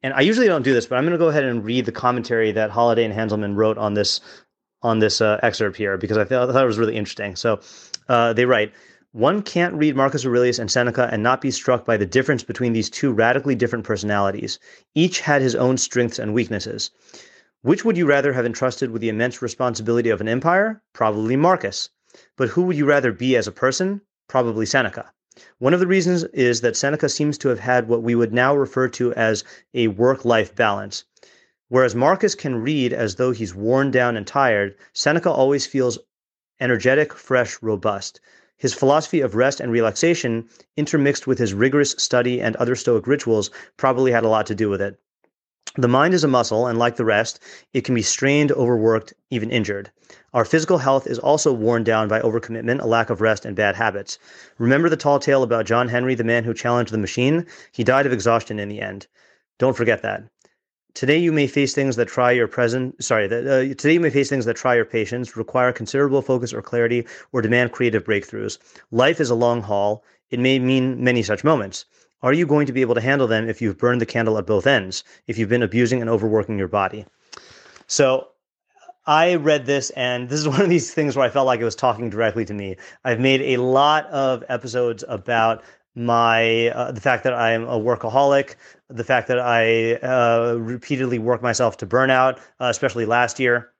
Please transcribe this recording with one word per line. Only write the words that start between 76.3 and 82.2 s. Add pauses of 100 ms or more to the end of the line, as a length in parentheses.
your
body? (840)
So (760)
I
read
this,
and
this
is
<laughs>
one
of
these
things
where
I
felt
like
it
was
talking
directly